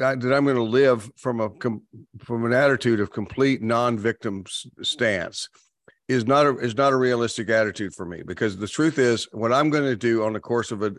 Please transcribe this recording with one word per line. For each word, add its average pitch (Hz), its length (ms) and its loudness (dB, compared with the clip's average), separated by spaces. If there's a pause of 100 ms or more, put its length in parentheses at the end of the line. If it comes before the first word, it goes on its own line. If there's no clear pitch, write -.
uh, 131 160 0
that 127 180 0
I'm 143 100 4
gonna 131 180 2
live 120 540 4
from 117 240 -6
a 110 100 -2
com-, 110 320 -6 (360)
from 117 260 -4
an 117 80 0
attitude 127 480 4
of 101 120 -2
complete 131 500 0
non-victim 113 840 -2
s-, - 200 -12 (160)
stance - 680 -2 (600)
is 127 180 0
not 143 200 4
a, 135 120 2
is 117 180 -4
not 139 160 4
a 131 40 2
realistic 120 520 0
attitude 110 460 0
for 95 100 -12
me, 85 180 -12
because 92 360 -4
the 101 100 -6
truth 151 300 0
is, 120 340 2
what 113 200 -2
I'm 147 180 2
gonna 139 260 0
do 113 280 0
on 110 100 -2
the 107 60 -6
course 117 300 -4
of 104 120 -6
a, 104 160 -2